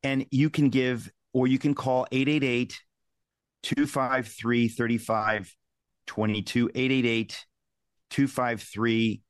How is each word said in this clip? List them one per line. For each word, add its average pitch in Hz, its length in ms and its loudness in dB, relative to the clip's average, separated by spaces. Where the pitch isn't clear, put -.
And 135 300 0
you 143 180 4
can 147 200 4
give, 127 380 0
or 127 140 2
you 131 140 4
can 143 120 2
call 127 380 0
eight 131 180 0
eight 151 140 2
eight, 127 340 0
two 143 240 0
five 127 400 -2
three, 117 400 0
thirty-five 110 880 -2
twenty-two, 107 680 0
eight 131 160 0
eight 131 160 2
eight, 113 400 -2
two 139 160 2
five 120 340 -2
three 113 680 0